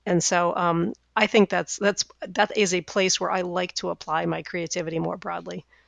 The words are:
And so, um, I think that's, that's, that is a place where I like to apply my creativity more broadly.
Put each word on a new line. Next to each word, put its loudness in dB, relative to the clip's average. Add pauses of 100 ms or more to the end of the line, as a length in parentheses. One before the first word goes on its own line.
And 4
so, 2
um, 2 (220)
I 4
think 6
that's, -2
that's, 0 (220)
that 0
is 2
a 2
place 0
where -2
I 0
like -4
to -4
apply -2
my -2
creativity -4
more -2
broadly. -8 (220)